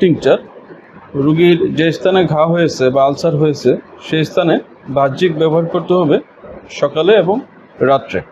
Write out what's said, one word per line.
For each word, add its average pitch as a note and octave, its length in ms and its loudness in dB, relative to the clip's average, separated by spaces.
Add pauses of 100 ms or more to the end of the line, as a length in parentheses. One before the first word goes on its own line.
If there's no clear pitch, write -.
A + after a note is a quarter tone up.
টিংচার F3 380 2 (880)
রোগীর E3 340 4 (180)
যে D#3+ 100 0 (100)
স্থানে F#3 240 0 (120)
ঘা D#3 100 2 (100)
হয়েছে D#3+ 320 0 (100)
বা C#3+ 120 2
আলসার D#3+ 340 -2
হয়েছে, C#3+ 300 0 (360)
সেই D#3 220 -2
স্থানে E3+ 260 0 (400)
বাহ্যিক C#3 360 0 (100)
ব্যবহার D#3+ 320 0
করতে E3+ 260 -2
হবে E3 180 2 (600)
সকালে D3+ 320 0 (120)
এবং F#3+ 140 -2 (520)
রাত্রে। C3+ 300 -2 (120)